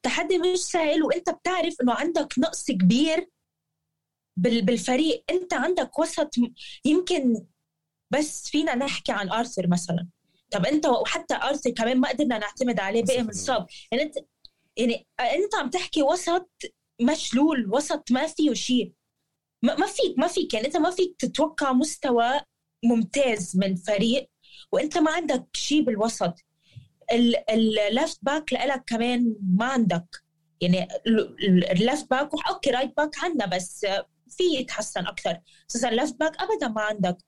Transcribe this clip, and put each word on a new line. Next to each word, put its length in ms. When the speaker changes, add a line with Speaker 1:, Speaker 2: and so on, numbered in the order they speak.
Speaker 1:
تحدي 360
مش 200
سهل، 440
وأنت 280
بتعرف 520
إنه 120
عندك 440
نقص 320
كبير 600
بال-، 260
بالفريق. 680
أنت 240
عندك 440
وسط 400
م-، 140
يمكن 640
بس 380
فينا 260
نحكي 380
عن 180
آرثر 360
مثلًا. 420
طب 160
أنت، 200
وحتى 480
آرثر 360
كمان 300
ما 80
قدرنا 300
نعتمد 420
عليه، 240
بقي 140
Speaker 2:
صفر 100
Speaker 1:
مصاب. 380
Speaker 2:
بالمية. 120
Speaker 1:
يعني 100
أنت، 140
يعني 300
أنت 100
عم 160
تحكي 320
وسط 480
مشلول، 720
وسط 380
ما 140
فيه 280
شيء. 380
ما، 140
ما 100
فيك، 320
ما 80
فيك، 280
يعني 120
أنت 100
ما 140
فيك 280
تتوقع 540
مستوى 680
ممتاز 720
من 200
فريق 540
وأنت 260
ما 120
عندك 420
شيء 300
بالوسط. 520
ال-، 380
ال-، 480
left 200
back 220
لإلك 340
كمان 560
ما 220
عندك. 580
يعني 220
ال-، 380
ال-، 260
ال-، 200
left 120
back 320
وح-، 140
أوكي، 240
right 180
back 240
عندنا، 220
بس 400
في 160
يتحسن 600
أكثر. 340
أساسًا 200
left 220
back 300
أبدًا 260
ما 140
عندك. 460